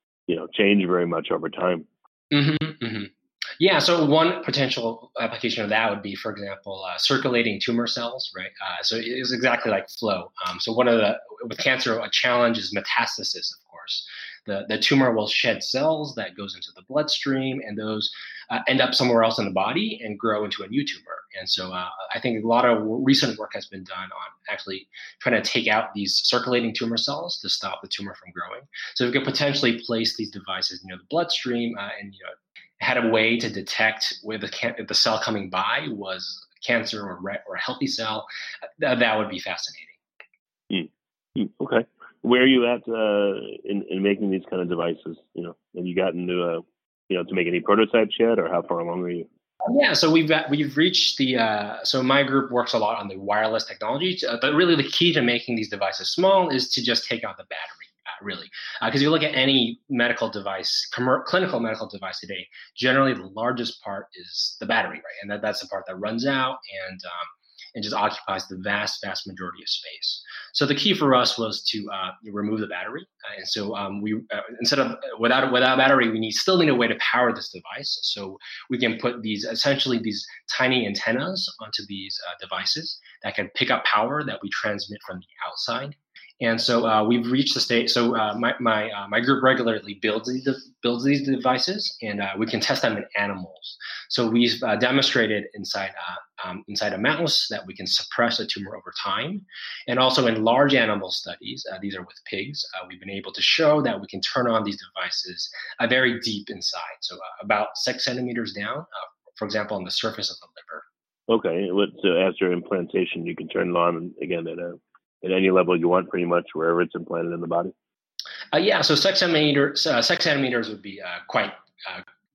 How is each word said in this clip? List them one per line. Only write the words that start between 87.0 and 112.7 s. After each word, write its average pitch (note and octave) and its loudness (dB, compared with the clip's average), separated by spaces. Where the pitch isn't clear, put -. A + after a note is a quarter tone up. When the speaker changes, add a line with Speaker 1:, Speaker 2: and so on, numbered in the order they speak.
Speaker 2:
we've A#2 4
reached C3+ 2
the A#2+ 0
state. A#2 2
So, A#2 4
uh, G#2+ 0
my, A#2 2
my, A2+ 2
uh, G2+ -8
my G#2 2
group C3+ 4
regularly A#2 2
builds A2 0
these C3 -4
de-, C3+ 2
builds A#2+ 0
these C#3 2
devices, C3 0
and, G#2 -4
uh, G2 -4
we A2 0
can A2 -2
test C3 0
them A2+ 2
in G#2 -6
animals. F#2+ -6
So A#2 2
we've, A#2 4
uh, A#2 0
demonstrated A#2+ 2
inside, G2 -6
uh, - -12
um, F#2 -10
inside G#2 -2
a F#2+ -4
mouse D3+ 0
that G2+ -8
we F#2 -14
can F#2 -8
suppress - 0
a A2 -6
tumor G2 -6
over - -16
time, C3+ -4
and B2 0
also C3 6
in A2 2
large C3+ 6
animal G#2 2
studies, - -8
uh, F#2+ -10
these G2 -6
are F#2 -10
with - -20
pigs, A#2 -6
uh, F#2 -10
we've F#2 -18
been F#2+ -14
able G2 -8
to - -8
show D3+ 6
that A#2 0
we G2 -10
can F#2 -10
turn B2 0
on A2+ 4
these G2+ -4
devices, - -8
uh, A#2+ 2
very B2 4
deep G#2 -6
inside, F2 -8
so, - -8
uh, - -14
about G#2 0
six - -4
centimeters A#2+ -4
down, G#2 -6
uh, B2 -12
for G#2+ -4
example, G#2 -2
on F#2+ -6
the F2+ -8
surface - -4
of - -12
the - -20
liver. - -4
Speaker 1:
Okay, F2+ 0
what, G2 4
so F#2 6
after F#2 2
implantation, F2 -2